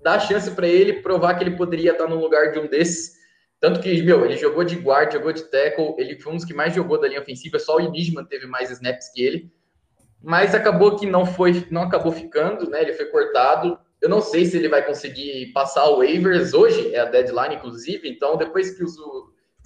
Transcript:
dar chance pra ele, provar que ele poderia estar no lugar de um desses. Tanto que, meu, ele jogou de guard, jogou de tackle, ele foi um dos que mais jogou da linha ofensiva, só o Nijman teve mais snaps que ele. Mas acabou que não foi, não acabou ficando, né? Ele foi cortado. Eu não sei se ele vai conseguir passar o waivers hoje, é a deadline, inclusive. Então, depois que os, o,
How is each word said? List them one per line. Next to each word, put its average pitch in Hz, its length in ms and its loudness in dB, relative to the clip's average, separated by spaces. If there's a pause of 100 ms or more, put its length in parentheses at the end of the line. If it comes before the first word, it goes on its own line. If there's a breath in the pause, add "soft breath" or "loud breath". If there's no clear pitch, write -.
dar 180 180 2
chance 196 320 -2
pra 175 160 -2
ele, 185 340 4
provar 180 340 2
que 180 80 -4
ele 175 140 -2
poderia 170 360 0
estar 165 140 -2
no 165 120 -2
lugar 151 320 2
de 156 80 -4
um 151 80 -4
desses. 170 500 -2 (420 soft breath)
Tanto 175 200 2
que, 180 240 0
meu, 160 220 6
ele 131 120 0
jogou 151 260 0
de 170 120 -2
guard, 147 360 2
jogou 151 220 -4
de - 100 -12
tackle, 151 540 -2
ele 131 220 -8
foi 156 140 -12
um - 20 -6
dos 170 100 -8
que 160 80 -14
mais 156 220 -2
jogou 156 240 0
da 143 80 2
linha 139 140 -6
ofensiva, 139 360 -8
só 156 200 0
o 175 120 0
Nijman 156 360 -6
teve 131 200 -12
mais 127 240 -8
snaps 123 400 -8
que 123 140 -6
ele. 160 280 -4 (680)
Mas 180 340 2
acabou 202 400 4
que 202 100 -6
não 185 200 2
foi, 180 440 2
não 170 140 -4
acabou 180 280 0
ficando, 160 580 -4
né? 147 120 -4
Ele 160 120 0
foi 147 120 -6
cortado. 156 760 2 (220)
Eu 160 80 4
não 208 100 2
sei 165 260 0
se 175 120 0
ele 156 100 2
vai 143 180 2
conseguir 135 680 -8
passar 139 320 0
o 139 140 4
waivers 170 540 2
hoje, - 400 4
é 120 60 0
a 117 60 2
deadline, 123 500 0
inclusive. 131 540 -12
Então, 139 260 -2
depois 170 400 -4
que 180 80 -10
os, 170 140 -8
o, 143 340 -16 (340)